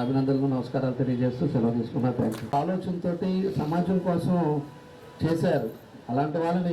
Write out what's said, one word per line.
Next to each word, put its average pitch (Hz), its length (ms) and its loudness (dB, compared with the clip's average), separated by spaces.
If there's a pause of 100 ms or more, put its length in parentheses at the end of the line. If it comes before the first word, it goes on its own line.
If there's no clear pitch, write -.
అభినందనలు, 135 520 2
నమస్కారాలు 127 460 -2
తెలియజేస్తూ 127 420 2 (100)
సెలవు 117 260 2
తీసుకున్నా. 120 300 0 (100)
Thank 110 220 0
you. 113 80 -10 (100)
ఆలోచనతోటి 180 720 -2 (300)
సమాజం 170 380 2 (100)
కోసం 175 300 2 (840)
చేశారు. 135 460 2 (420)
అలాంటి 151 320 0
వాళ్ళని 175 300 2